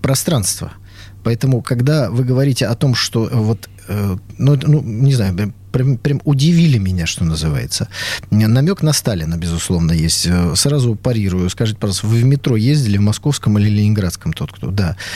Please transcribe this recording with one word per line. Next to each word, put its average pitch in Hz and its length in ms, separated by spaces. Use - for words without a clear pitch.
пространства. 127 720
Поэтому, 117 400
когда 131 480
вы 123 140
говорите 127 420
о 117 80
том, 131 200
что 113 380
вот, 110 360
э, 101 280
ну, 139 240
ну, 151 200
не 120 320
знаю, 98 400
прям, 131 240
прям 139 280
удивили 151 520
меня, 92 300
что - 180
называется. 78 640
Намек 117 520
на 156 100
Сталина, 85 440
безусловно, 82 560
есть. 82 340
Э, 87 280
сразу 131 420
парирую. 95 520
Скажите, 110 300
пожалуйста, 101 300
вы 113 100
в 117 60
метро 135 320
ездили, 113 420
в 101 40
московском 107 560
или 104 120
ленинградском, 104 640
тот, - 180
кто? - 180
Да. 143 260